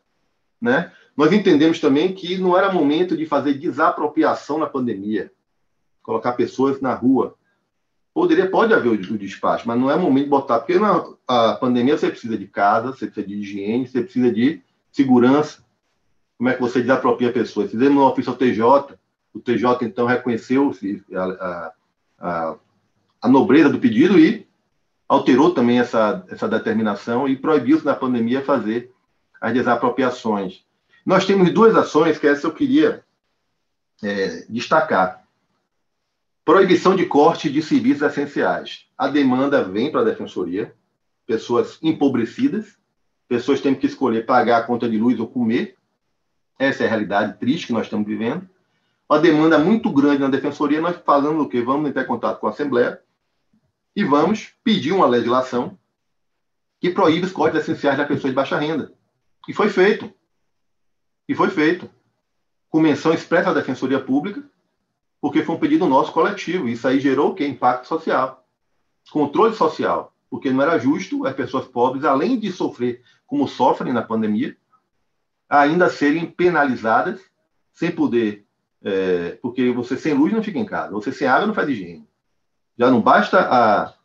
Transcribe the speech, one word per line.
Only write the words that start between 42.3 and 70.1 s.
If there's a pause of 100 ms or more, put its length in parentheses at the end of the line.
pessoas
têm
que
escolher
pagar
a
conta
de
luz
ou
comer. (800)
Essa
é
a
realidade
triste
que
nós
estamos
vivendo. (640)
Uma
demanda
muito
grande
na
Defensoria,
nós
falamos
o
quê?
Vamos
entrar
em
contato
com
a
Assembleia (920)
e
vamos (100)
pedir
uma
legislação (1000)
que
proíbe
os
cortes
essenciais
das
pessoas
de
baixa
renda. (560)
E
foi
feito. (1160)
E
foi
feito. (800)
Com
menção
expressa
à
Defensoria
Pública, (760)
porque
foi
um
pedido
nosso
coletivo.
Isso
aí
gerou
o
quê?
Impacto
social. (640)
Controle
social. (160)